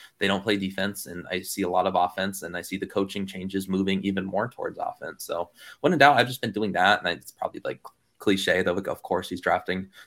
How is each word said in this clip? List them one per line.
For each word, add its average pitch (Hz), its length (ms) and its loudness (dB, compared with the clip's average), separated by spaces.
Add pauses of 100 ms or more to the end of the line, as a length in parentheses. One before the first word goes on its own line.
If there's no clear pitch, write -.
(180)
they 98 80 0
don't 98 160 2
play 107 140 2
defense, 95 500 -4
and 87 240 -10
I 92 120 -4
see - 200 -6
a 90 60 0
lot 90 180 2
of 92 80 0
offense, 95 480 0
and 85 140 -8
I 85 40 -8
see 95 180 -6
the 95 100 -6
coaching 98 360 -2
changes 95 440 -6
moving 95 340 0
even 95 220 -2
more 98 240 -2
towards 85 320 -8
offense. - 420 -10
So 85 280 -6 (280)
when 160 140 2
in 151 80 4
doubt, 143 160 10
I've 123 100 6
just 131 140 -8
been 117 100 -4
doing 104 220 -2
that, 95 260 6
and - 80 -6
I, 87 60 2
it's - 180 -10
probably, - 340 -8
like, - 180 -6 (360)
cliche, 95 440 2
though, 90 100 2
like, 95 160 -4
of - 160 -4
course 90 240 0
he's 87 120 -6
drafting 90 480 0 (180)